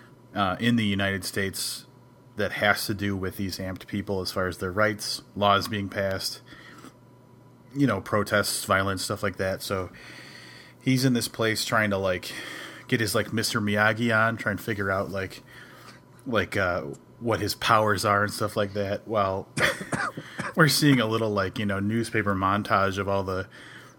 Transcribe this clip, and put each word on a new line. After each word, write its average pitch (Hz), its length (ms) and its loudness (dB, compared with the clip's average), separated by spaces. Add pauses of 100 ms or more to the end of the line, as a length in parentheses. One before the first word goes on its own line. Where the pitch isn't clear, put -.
(340)
uh, 98 260 0
in 120 160 4
the 110 80 2
United 98 400 0
States - 640 -6 (500)
that 101 160 -2
has 104 340 2
to 110 80 -2
do 98 220 -2
with 92 200 -4
these 95 220 -4
amped 92 280 -8
people 98 340 -4
as 90 100 -4
far 95 160 0
as 87 120 -4
their 92 140 -4
rights, 107 500 0 (120)
laws 101 340 4
being 101 200 -4
passed, 95 540 -4 (1300)
you 139 120 4
know, 101 140 0
protests, 101 640 0
violence, 98 380 2
stuff 104 200 -4
like 98 160 -2
that. 95 240 -2
So 92 280 -4 (880)
he's 131 240 2
in 127 100 4
this 117 140 0
place 110 360 0
trying 107 260 2
to, 98 80 0
like, 92 340 -2 (560)
get 120 120 2
his, 107 140 0
like, 107 180 0
Mister 110 280 0
Miyagi 107 560 2
on, 113 200 4
trying 104 220 -2
to - 40 -14
figure 101 280 -2
out, 95 200 0
like, 95 320 -6 (840)
like, 104 300 0
uh, 87 260 0 (380)
what 110 200 0
his 101 140 -2
powers 110 500 4
are 101 200 4
and 104 80 -2
stuff 104 240 -4
like 101 180 0
that. 101 340 -4
Well, 98 400 0 (540)
<coughs> - 520 -8
we're 160 140 6
seeing 139 320 6
a 110 60 2
little, 113 240 0
like, 95 280 0
you 110 80 -2
know, 98 140 0
newspaper 107 540 0
montage 98 640 2
of 98 100 -2
all 98 140 2
the 95 240 -4 (520)